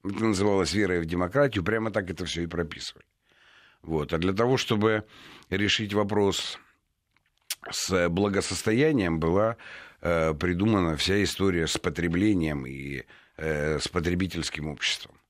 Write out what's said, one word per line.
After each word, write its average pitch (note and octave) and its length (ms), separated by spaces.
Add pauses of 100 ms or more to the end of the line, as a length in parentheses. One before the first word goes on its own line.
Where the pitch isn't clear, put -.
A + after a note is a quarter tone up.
Это G2+ 200
называлось G2 480
"Верой F2+ 280
в E2 60
демократию", F2+ 580
прямо A2 260
так G2 200
это F2+ 160
все E2+ 160
и E2+ 40
прописывали. - 580 (800)
Вот. D#2 300
А E2 60
для F2+ 140
того, A#2+ 240
чтобы G#2+ 480 (460)
решить G2+ 440
вопрос G2+ 640 (1120)
с F2 380
благосостоянием, G2 1080
была, G2 380 (440)
э, E2 340
придумана F2+ 600
вся G2 260
история F2+ 440
с - 120
потреблением E2 880
и, C2+ 380 (320)
э, D#2 420
с - 100
потребительским E2+ 800
обществом. - 500 (120)